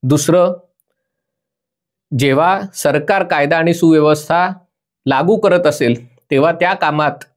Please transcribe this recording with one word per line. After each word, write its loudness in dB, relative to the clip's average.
दुसरं, 0
जेव्हा 0
सरकार -2
कायदा -2
आणि 0
सुव्यवस्था 2
लागू 0
करत 0
असेल, -2
तेव्हा 2
त्या -2
कामात -4